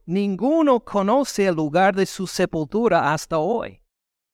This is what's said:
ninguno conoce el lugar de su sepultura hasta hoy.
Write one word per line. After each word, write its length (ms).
ninguno 760
conoce 680
el 80
lugar 400
de 100
su 220
sepultura 840
hasta 280
hoy. 420